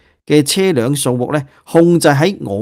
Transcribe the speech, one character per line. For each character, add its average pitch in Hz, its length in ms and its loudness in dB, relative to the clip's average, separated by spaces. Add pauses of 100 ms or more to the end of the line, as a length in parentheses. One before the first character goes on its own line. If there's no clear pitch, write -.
(260)
嘅 147 180 2
車 190 300 -2
輛 131 200 -2
數 135 220 -4
目 123 160 -6
呢， 147 100 -2 (240)
控 170 320 4
制 156 120 2
喺 156 320 0
俄 110 80 -10 (120)